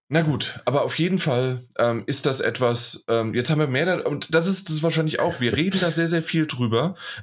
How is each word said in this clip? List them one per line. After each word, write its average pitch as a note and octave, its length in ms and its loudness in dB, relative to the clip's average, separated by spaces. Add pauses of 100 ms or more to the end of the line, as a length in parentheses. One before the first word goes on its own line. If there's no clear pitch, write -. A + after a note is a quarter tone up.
(100)
Na D#3+ 120 4
gut, - 420 -2
aber C3 220 2
auf B2 120 -4
jeden F3 200 2
Fall, B2+ 460 0 (120)
ähm, A#2 300 0
ist - 180 0
das C#3 160 2
etwas, A#2+ 680 0
ähm, A2+ 260 0
jetzt A#2+ 160 0
haben D3+ 80 2
wir D3+ 80 2
mehr C3+ 180 0
da, F3+ 240 -2
und C#3+ 260 -4
das E3+ 120 2
ist F#3+ 240 0
das D#3 120 -2
wahrscheinlich D#3 380 0
auch, E3+ 180 -2
wir A#2+ 160 0
reden F#3 280 0
da E3+ 80 2
sehr, E3 180 0
sehr E3 140 0
viel D#3+ 240 0
drüber, B2 480 0 (280)